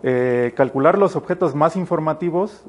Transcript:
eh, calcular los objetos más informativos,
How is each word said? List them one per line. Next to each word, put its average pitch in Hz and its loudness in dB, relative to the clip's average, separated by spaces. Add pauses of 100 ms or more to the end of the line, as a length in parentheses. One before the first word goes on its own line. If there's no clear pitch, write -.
eh, 123 0
calcular 139 2
los 190 2
objetos 165 -2
más 160 0
informativos, 170 -4